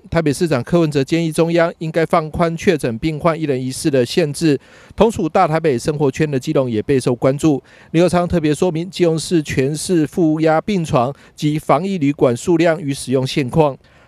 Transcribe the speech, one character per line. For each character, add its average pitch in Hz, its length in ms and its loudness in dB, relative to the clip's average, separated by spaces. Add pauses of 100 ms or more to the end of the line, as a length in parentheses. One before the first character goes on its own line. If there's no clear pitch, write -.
台 165 120 0
北 151 120 0
市 180 120 -2
长 147 160 0
柯 170 200 2
文 156 100 0
哲 143 100 0
建 165 240 0
议 160 60 -2
中 165 220 0
央 170 240 2
应 160 120 -6
该 160 160 0
放 156 240 -2
宽 165 280 -2
确 175 200 0
诊 117 220 -4
病 160 180 -2
患 160 220 0
一 156 60 -4
人 139 180 0
一 131 80 -4
室 160 180 -2
的 131 160 2
限 147 280 -2
制。 151 260 2 (380)
同 214 120 6
属 180 200 -4
大 185 180 2
台 156 100 0
北 160 220 0
生 151 180 -4
活 147 140 0
圈 156 180 -2
的 143 80 -2
基 131 140 -6
隆 135 180 0
也 107 120 -2
备 135 180 2
受 123 160 -2
关 135 220 0
注。 143 260 0 (280)
林 165 120 2
右 180 60 4
昌 175 180 0
特 175 100 -2
别 151 160 0
说 185 160 0
明， 170 200 -6
基 175 160 0
隆 165 120 2
市 160 240 0
全 143 320 -2
市 160 320 0
负 156 360 0
压 156 180 2
病 185 240 -2
床 143 300 0 (200)
及 151 240 -2
防 147 240 0
疫 196 160 -4
旅 143 140 0
馆 135 240 2
数 170 220 0
量 160 240 2
与 139 120 -6
使 123 200 -6
用 131 120 0
现 131 240 -4
况， 147 280 2 (300)